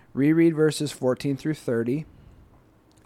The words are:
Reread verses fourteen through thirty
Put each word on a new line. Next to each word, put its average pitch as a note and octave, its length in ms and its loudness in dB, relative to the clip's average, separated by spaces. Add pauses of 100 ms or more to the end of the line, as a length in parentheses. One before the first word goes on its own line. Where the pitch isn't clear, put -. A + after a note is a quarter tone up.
(140)
Reread D#3+ 420 4
verses D3+ 380 0
fourteen C3 420 -2
through D#3 200 -6
thirty B2 500 -4 (1000)